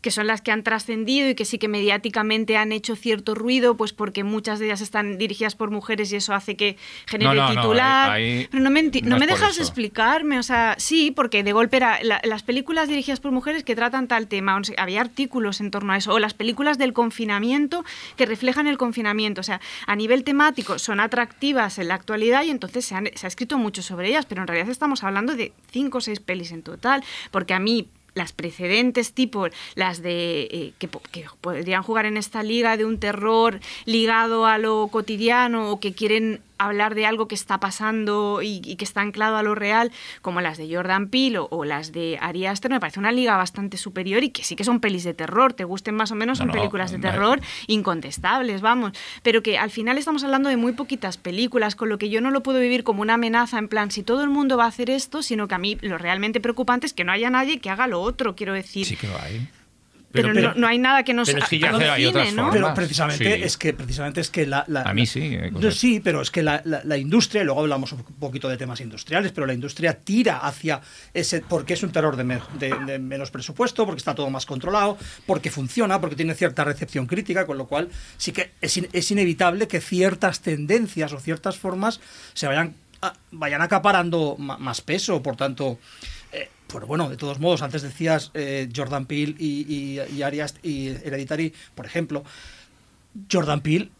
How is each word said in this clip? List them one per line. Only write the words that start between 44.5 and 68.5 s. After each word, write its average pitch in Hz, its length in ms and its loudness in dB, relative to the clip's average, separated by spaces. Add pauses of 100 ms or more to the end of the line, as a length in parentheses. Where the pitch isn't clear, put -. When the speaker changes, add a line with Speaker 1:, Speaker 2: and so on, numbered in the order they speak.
Speaker 1:
que 202 80 -4
son 240 140 4
pelis 185 260 0
de 170 100 -2
terror, 233 400 2
te 196 100 -6
gusten 196 300 -6
más 214 160 0
o 220 60 -6
menos, 226 220 -2
Speaker 2:
No, - 40 -2
Speaker 1:
son - 60 0
Speaker 2:
no, - 40 -2
Speaker 1:
películas 185 380 0
de 190 80 -6
Speaker 2:
no, - 120 -6
Speaker 1:
terror 202 300 4
Speaker 2:
no. - 40 -10 (460)
Speaker 1:
incontestables, 190 680 0
vamos, 226 320 2 (300)
pero 226 200 4
que 214 160 0
al 208 120 0
final 233 260 0
estamos 294 260 0
hablando 277 280 2
de 262 80 4
muy 240 140 2
poquitas 233 440 -6
películas, 214 600 0
con 220 120 -2
lo 214 80 -2
que 208 140 -2
yo 220 100 0
no 254 100 0
lo 277 120 0
puedo 262 180 2
vivir 247 240 2
como 202 160 0
una 214 140 2
amenaza, 233 440 2
en 214 100 -4
plan, 208 220 0
si 202 120 -6
todo 247 200 2
el 285 80 2
mundo 277 280 4
va 233 60 6
a 233 40 4
hacer 240 220 -4
esto, 277 320 -2
sino 214 260 -2
que 190 60 -2
a 185 40 -2
mí 208 220 -2
lo 190 180 -4
realmente 196 420 0
preocupante 247 460 0
es 277 60 -4
que 180 120 -2
no 180 80 0
haya 226 180 0
nadie 262 300 2
que 190 100 -6
haga 208 160 0
lo 185 160 0
otro, 226 340 -2
quiero 196 160 -4
decir. 196 340 -4
Speaker 2:
Sí 110 100 -4
que - 120 -6
lo 90 120 -6
hay. 110 280 -6 (640)
Speaker 1:
Pero 226 220 4
Speaker 3:
Pero, 233 140 6
Speaker 1:
no, - 80 0
no 240 100 4
hay 233 120 4
nada 262 260 6
que 254 100 2
nos 240 140 2
Speaker 3:
pero 143 100 2
es 139 100 0
que 160 120 2
yo 156 80 4
no - 80 4
Speaker 1:
avecine, 151 180 4
Speaker 2:
Hay 127 120 4
otras 135 280 2
Speaker 1:
¿no? - 160 0
Speaker 2:
formas. - 100 2
Speaker 4:
Pero 156 140 2
precisamente 151 640 2
Speaker 2:
Sí. 180 80 -2
Speaker 4:
es 165 120 0
que, 156 180 0
precisamente 143 460 -4
es 160 80 -4
que 165 160 0
la, 139 220 -2
la, 143 160 -2
Speaker 2:
A 101 100 0
mí 107 100 4
Speaker 4:
la 117 40 4
Speaker 2:
sí, 127 140 -4
hay 104 320 -4
Speaker 4:
no, - 60 -6
Speaker 2:
cosas. 214 180 2
Speaker 4:
sí, 233 260 4
pero 156 180 2
es 131 120 -4
que 170 100 0
la, 147 220 2
la, 156 180 -2
la 151 140 0
industria, 190 480 2
luego 139 160 2
hablamos 139 320 0
un 123 100 -10
poquito 135 460 -8
de 127 80 -4